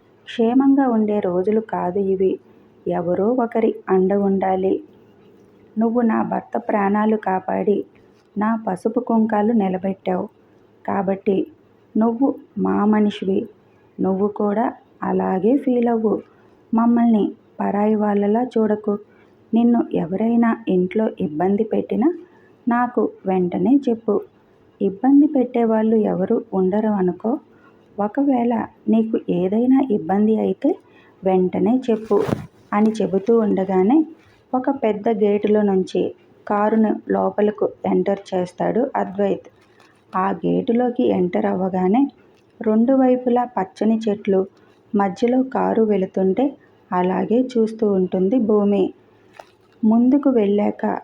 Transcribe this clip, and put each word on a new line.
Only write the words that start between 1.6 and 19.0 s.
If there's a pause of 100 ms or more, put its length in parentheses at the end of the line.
కాదు
ఇవి. (500)
ఎవరో
ఒకరి (140)
అండ
ఉండాలి. (960)
నువ్వు
నా
భర్త
ప్రాణాలు
కాపాడి (540)
నా
పసుపు
కుంకాలు
నిలబెట్టావు (580)
కాబట్టి (500)
నువ్వు (240)
మా
మనిషివి. (520)
నువ్వు
కూడా (300)
అలాగే
ఫీల్
అవ్వు. (520)
మమ్మల్ని (280)
పరాయి
వాళ్ళలా
చూడకు. (560)